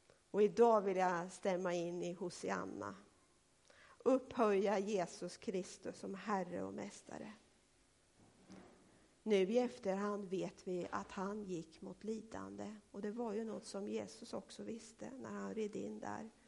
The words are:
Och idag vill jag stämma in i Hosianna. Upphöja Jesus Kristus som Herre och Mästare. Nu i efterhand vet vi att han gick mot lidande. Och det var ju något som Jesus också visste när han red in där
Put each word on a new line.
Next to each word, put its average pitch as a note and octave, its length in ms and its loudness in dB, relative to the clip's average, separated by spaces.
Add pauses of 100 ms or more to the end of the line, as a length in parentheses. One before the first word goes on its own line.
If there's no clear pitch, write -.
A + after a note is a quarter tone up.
(320)
Och G3+ 120 6
idag G#3+ 380 8
vill F#3+ 160 2
jag F#3 340 2
stämma F#3 420 0
in F3 300 0
i F3 100 -2
Hosianna. F#3 840 -4 (1000)
Upphöja G#3+ 840 4
Jesus F#3+ 580 -2
Kristus F#3 640 -6
som G3 160 -8
Herre F#3+ 480 -2
och G3 100 -4
Mästare. G#3 600 -10 (1900)
Nu G#3+ 120 6
i F#3+ 220 6
efterhand G#3 680 0
vet E3+ 420 -4
vi F3+ 240 -2
att G3+ 200 -4
han G#3 320 -4
gick F3 380 -8
mot F#3+ 220 -12
lidande. G#3 720 -8 (160)
Och G3+ 100 -10
det G#3 100 -2
var A#3 220 -4
ju A3 100 -2
något G#3 220 -6
som G3+ 220 -6
Jesus G#3+ 460 -6
också G#3 300 -8
visste A3 480 -10
när B3 180 -10
han G3+ 240 -6
red G#3 220 -2
in G#3+ 240 -6
där G#3+ 300 -6 (180)